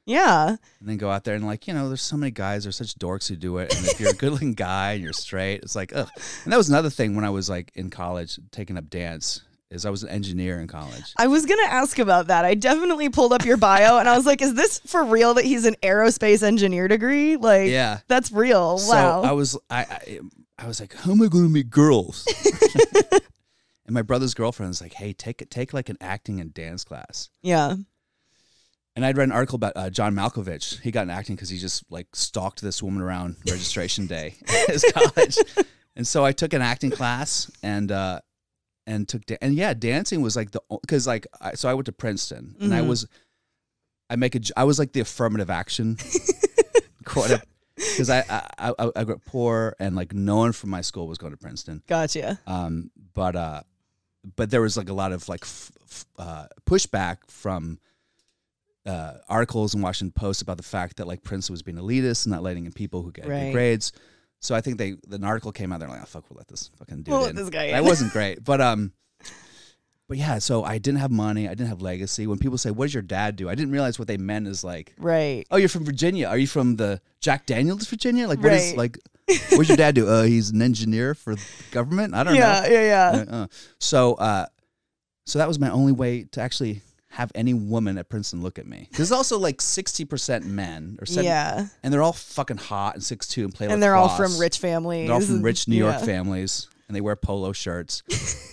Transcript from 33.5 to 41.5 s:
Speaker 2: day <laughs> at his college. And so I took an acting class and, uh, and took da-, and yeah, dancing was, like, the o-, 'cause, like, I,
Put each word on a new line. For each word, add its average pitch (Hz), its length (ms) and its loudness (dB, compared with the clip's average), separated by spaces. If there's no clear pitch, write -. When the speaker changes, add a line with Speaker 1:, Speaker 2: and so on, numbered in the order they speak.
Speaker 2:
day 80 360 -10
<laughs> - 60 -18
at - 220 2
his 156 240 2
college. - 440 2
And 120 120 -6
so 147 180 2
I 139 80 4
took 165 200 -4
an 135 80 0
acting 123 300 -2
class 123 580 -4
and, 104 280 -2
uh, 95 280 -4
and 107 220 -6
took 110 180 -8
da-, 110 160 -8
and 139 140 0
yeah, 175 180 0
dancing 131 480 -2
was, 110 140 -2
like, 110 160 -6
the 113 180 -8
o-, 107 180 -10
'cause, 131 200 0
like, 113 180 -4
I, 85 160 -10